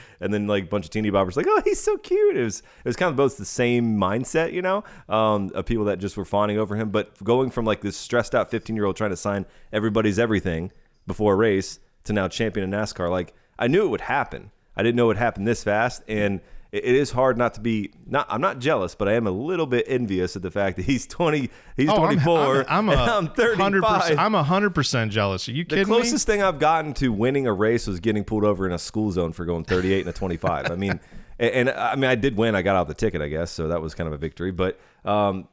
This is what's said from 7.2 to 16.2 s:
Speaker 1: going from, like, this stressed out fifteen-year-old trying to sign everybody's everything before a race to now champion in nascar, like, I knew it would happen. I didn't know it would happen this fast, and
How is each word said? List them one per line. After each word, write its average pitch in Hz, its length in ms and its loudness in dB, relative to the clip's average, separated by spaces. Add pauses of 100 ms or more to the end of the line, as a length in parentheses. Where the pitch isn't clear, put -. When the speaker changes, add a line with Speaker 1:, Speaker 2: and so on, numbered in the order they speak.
Speaker 1:
going 123 280 2
from, 120 120 -4
like, 107 160 0
this 98 160 -6
stressed - 400 -2
out 107 160 0
fifteen-year-old 104 460 -2
trying 107 140 -2
to 87 60 -6
sign 101 280 -2 (260)
everybody's 107 480 2
everything 95 540 0 (340)
before 101 260 2
a 95 40 4
race 101 420 2 (240)
to - 80 -8
now 101 160 0
champion 101 460 -4
in 101 40 -2
nascar, 98 320 -4
like, 90 240 -2 (240)
I 117 100 0
knew 190 180 4
it 165 40 0
would 104 120 -2
happen. - 500 -4 (240)
I 98 80 -2
didn't 120 140 2
know 120 80 4
it - 20 6
would 104 100 2
happen 107 280 -2
this 113 180 0
fast, 110 460 0
and 104 320 0 (320)